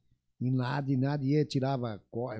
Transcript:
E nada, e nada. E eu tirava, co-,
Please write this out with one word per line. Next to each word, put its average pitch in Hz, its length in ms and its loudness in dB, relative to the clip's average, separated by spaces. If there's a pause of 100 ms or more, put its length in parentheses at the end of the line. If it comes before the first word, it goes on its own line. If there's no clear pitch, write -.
(400)
E 127 120 0
nada, 131 400 0
e 135 40 4
nada. 139 280 0
E 135 100 2
eu 151 100 4
tirava, 123 560 -2 (120)
co-, 123 280 -6